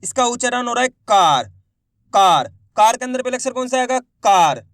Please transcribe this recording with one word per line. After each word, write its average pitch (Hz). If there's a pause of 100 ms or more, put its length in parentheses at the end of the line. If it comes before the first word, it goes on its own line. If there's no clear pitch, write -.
इसका -
उच्चारण 247
हो 240
रहा 240
है 254
कार, 175 (680)
कार। 180 (240)
कार 220
के 247
अंदर 254
पहले 254
अक्षर 247
कौन 254
सा 254
आएगा? 254
कार 170